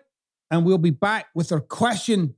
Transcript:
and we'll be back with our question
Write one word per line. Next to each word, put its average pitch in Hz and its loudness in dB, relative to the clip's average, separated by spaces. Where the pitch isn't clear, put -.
and 170 2
we'll 185 4
be 165 4
back 202 -2
with 165 -4
our 151 -2
question 202 -2